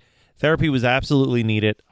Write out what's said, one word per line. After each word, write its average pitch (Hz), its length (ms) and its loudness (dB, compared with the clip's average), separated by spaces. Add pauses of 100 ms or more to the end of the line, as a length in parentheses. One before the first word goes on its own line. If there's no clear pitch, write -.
(380)
therapy 160 320 0
was 131 160 -2
absolutely 131 580 0
needed. 107 380 -2 (100)